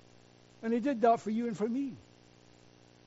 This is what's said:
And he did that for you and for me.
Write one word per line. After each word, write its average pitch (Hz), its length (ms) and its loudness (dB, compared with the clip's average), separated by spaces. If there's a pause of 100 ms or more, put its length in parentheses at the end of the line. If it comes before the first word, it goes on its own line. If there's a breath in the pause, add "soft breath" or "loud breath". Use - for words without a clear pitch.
(640)
And 226 120 0
he 247 60 0
did 247 220 -2
that 233 180 6
for 208 100 -6
you 233 160 -2
and 226 100 -6
for 214 120 -2
me. 262 260 -4 (1120)